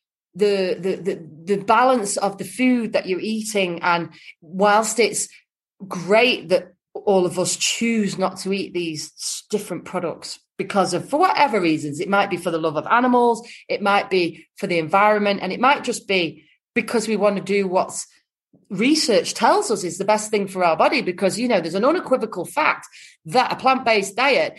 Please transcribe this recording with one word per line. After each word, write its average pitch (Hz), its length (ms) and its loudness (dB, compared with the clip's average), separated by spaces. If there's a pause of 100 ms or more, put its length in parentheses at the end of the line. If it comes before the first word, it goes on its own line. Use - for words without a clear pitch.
(360)
the, 190 440 0
the, 185 160 -2
the, 170 600 -6
the - 80 -4
balance 233 540 2
of 196 200 -2
the 202 60 -10
food 247 500 0
that - 140 -2
you're 190 140 -2
eating. 202 600 -2
And 170 280 0 (320)
whilst 202 580 2
it's - 280 0 (600)
great 190 640 0
that 180 240 0 (200)
all 190 320 2
of 185 140 -2
us - 160 -2
choose 226 640 -2
not 185 200 -2
to 190 140 -4
eat 190 200 -6
these 165 440 -6
s-, - 320 -10
different 196 360 -6
products - 520 -8 (200)
because 180 360 -2
of, - 160 -6
for 294 100 0
whatever 294 400 2
reasons, 151 400 -2
it 180 100 -6
might 202 200 2
be 175 80 -4
for 170 140 -4
the 165 80 -2
love 156 180 -2
of 147 100 -4
animals, 240 600 2 (220)
it 165 120 -4
might 202 300 2
be 175 340 0 (120)
for - 100 -6
the 170 100 0
environment, 202 640 2
and 190 100 -4
it 190 100 -6
might 254 220 4
just - 240 -6
be 180 360 -2 (320)
because 233 320 -2
we 220 80 0
want 202 220 2
to 180 40 -4
do 196 260 0
what's - 380 -2 (640)
research 226 640 2
tells 311 340 2
us 180 140 -2
is 170 160 -8
the 190 60 -4
best 214 260 0
thing 202 160 0
for 185 160 -2
our 160 120 4
body, 262 260 2
because, 185 360 -2
you 240 100 -2
know, 220 120 2
there's 165 160 -4
an 202 100 0
unequivocal 254 600 0
fact - 420 -2 (380)
that 160 260 2
a - 40 -2
plant-based 233 600 0
diet 233 440 0